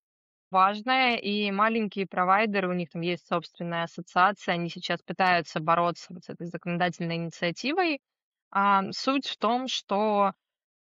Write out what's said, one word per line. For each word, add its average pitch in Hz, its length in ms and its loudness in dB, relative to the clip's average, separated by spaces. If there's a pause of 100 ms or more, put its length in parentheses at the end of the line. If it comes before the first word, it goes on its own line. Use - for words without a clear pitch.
(520)
Важное, 214 640 2
и 208 360 -2
маленькие 208 540 0
провайдеры, 190 640 2
у 180 40 -2
них 175 180 -4
там 170 100 -8
есть 175 260 -4
собственная 170 580 -4
ассоциация, 185 680 0
они 170 160 -2
сейчас 175 320 -6
пытаются 180 580 0
бороться 170 540 0
вот 175 120 -18
с - 40 -16
этой - 160 -12
законодательной 170 720 -4
инициативой. 240 840 -2 (520)
А, 196 400 4
суть 269 360 -2
в - 100 -8
том, 247 300 0
что 202 680 0 (560)